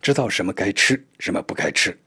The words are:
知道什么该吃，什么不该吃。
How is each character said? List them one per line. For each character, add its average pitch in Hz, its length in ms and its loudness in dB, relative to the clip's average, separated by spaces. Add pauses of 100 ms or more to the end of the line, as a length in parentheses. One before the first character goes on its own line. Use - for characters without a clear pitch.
知 139 140 2
道 127 140 2
什 90 180 -2
么 92 60 -2
该 101 180 -2
吃， 131 340 2 (140)
什 - 160 -4
么 101 80 -2
不 - 100 -8
该 90 200 -2
吃。 - 240 0 (100)